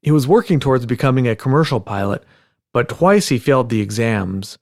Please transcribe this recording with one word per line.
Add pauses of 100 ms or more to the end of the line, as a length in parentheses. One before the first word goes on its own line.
He
was
working
towards
becoming
a
commercial
pilot, (500)
but
twice
he
failed
the
exams.